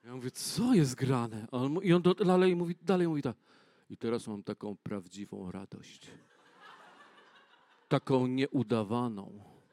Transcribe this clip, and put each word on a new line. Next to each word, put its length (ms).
Ja 120
mówię: 160
"Co 420
jest 220
grane?" 560
A 60
on 140
mu-, 100
i 120
on 80
do-, 120
dalej 420
mówi, 260
dalej 260
mówi 140
tak: 160
"I 80
teraz 300
mam 160
taką 400
prawdziwą 680
radość. 560
Taką 400
nieudawaną. 1160